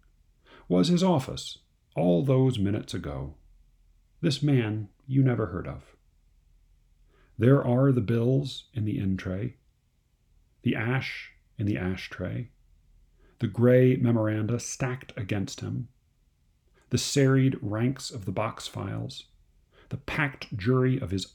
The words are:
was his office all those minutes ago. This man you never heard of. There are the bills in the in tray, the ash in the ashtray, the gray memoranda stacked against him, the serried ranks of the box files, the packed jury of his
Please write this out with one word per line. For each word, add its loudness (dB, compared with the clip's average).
was 4
his 4
office -2
all 2
those 2
minutes -2
ago. -8
This 0
man 0
you 2
never 2
heard -6
of. -12
There 6
are 4
the 2
bills 0
in -2
the -2
in -2
tray, -6
the 2
ash -4
in -2
the 0
ashtray, -6
the -2
gray 6
memoranda 0
stacked -8
against -6
him, -6
the 2
serried 2
ranks -2
of -10
the -6
box -4
files, -10
the -8
packed -6
jury 2
of -6
his -4